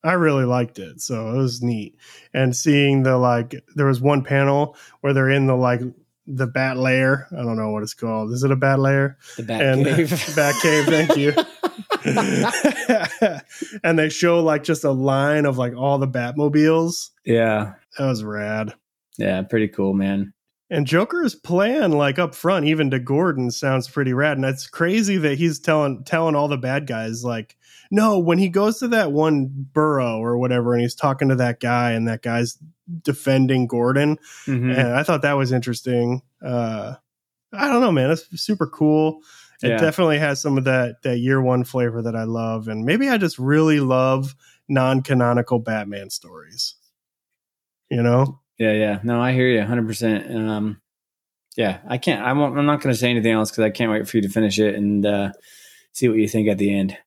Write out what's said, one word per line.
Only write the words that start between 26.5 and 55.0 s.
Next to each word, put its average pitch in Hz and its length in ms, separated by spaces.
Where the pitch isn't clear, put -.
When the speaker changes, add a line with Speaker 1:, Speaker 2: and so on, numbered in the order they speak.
Speaker 1:
bad 131 300
guys, 113 380
like, 113 320
no, 208 280
when 170 200
he 190 100
goes 202 300
to 247 100
that 214 240
one 147 360
burrow 135 460
or 120 200
whatever, 123 340
and 120 80
he's 120 140
talking 139 340
to 131 80
that 120 240
guy, 120 320
and 113 160
that 113 140
guy's 120 340
defending 135 640
Gordon. 131 500
Speaker 2:
Mm-hmm. 127 240
Speaker 1:
And 127 240
I 139 80
thought 151 200
that 143 120
was 131 180
interesting. 123 680
Uh, 113 520
I 294 160
don't 247 140
know, 220 100
man. 135 180
It's 165 160
super 190 240
cool. 156 520
It 123 60
Speaker 2:
Yeah. 117 80
Speaker 1:
definitely 156 420
has 147 220
some 139 160
of 131 80
that, 127 380
that 123 160
year 131 240
one 127 220
flavor 120 360
that 113 160
I 113 80
love. 113 420
And 110 200
maybe 240 240
I 233 80
just 180 200
really 151 400
love 131 560
non-canonical 127 880
Batman 104 500
stories. 85 680
You 120 120
know? 127 380
Speaker 2:
Yeah, 110 140
yeah. 104 300
No, 120 180
I 127 120
hear 127 160
you 117 120
a 101 60
hundred 117 200
percent. 110 480
Um, 107 460
yeah, 98 300
I 123 120
can't, 120 260
I 123 80
won't, 139 260
I'm 143 80
not 147 140
gonna 131 140
say 120 160
anything 113 220
else 110 180
'cause 110 140
I 107 60
can't 113 200
wait 107 180
for - 80
you 110 60
to 98 60
finish 104 300
it 107 160
and, 101 300